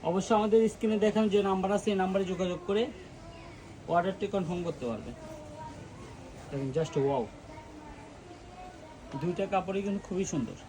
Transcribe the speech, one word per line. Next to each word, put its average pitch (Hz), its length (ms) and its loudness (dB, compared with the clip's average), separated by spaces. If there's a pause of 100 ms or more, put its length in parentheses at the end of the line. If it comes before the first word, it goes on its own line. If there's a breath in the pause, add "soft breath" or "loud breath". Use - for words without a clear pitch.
অবশ্য 185 200 0 (100)
আমাদের 220 200 6 (140)
স্ক্রিনে 220 320 2
দেখানো 214 280 6
যে 202 60 8 (100)
নাম্বার 190 280 2
আছে 196 160 0
এই 196 100 2
নাম্বারে 190 280 2
যোগাযোগ 180 280 0 (100)
করে 214 140 4 (1120)
অর্ডারটি 190 300 4 (100)
কনফার্ম 175 320 0
করতে 156 240 -4
পারবেন। 113 240 -6 (1300)
দেখেন 135 280 -2
just 160 180 2 (120)
wow, 131 160 4 (2000)
দুইটা 175 220 0 (100)
কাপড়ই 190 340 2
কিন্তু 202 200 0
খুবই 185 260 0
সুন্দর। 110 240 -2 (120)